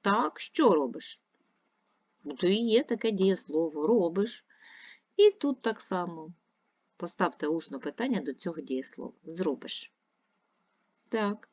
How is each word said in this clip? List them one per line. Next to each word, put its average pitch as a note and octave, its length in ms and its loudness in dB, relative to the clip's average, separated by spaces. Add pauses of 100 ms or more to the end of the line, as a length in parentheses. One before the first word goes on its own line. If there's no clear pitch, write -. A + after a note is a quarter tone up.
Так, A3+ 400 0
що B3 340 2
робиш? - 480 -4 (1160)
То F3+ 80 0
і G3 100 4
є A#3 280 2
таке - 260 -2
дієслово E3+ 760 0
робиш. G3+ 580 2 (720)
І G#4 140 10
тут C#4+ 320 -4
так A3 180 -2
само. F3 520 -6 (680)
Поставте E3+ 480 -2
усно D#3 320 -4
питання A3 400 -2
до C3+ 140 -6
цього E3 260 -8
дієслова. C3 520 -8 (120)
Зробиш. E3 680 -6 (1160)
Так. G#3 440 -4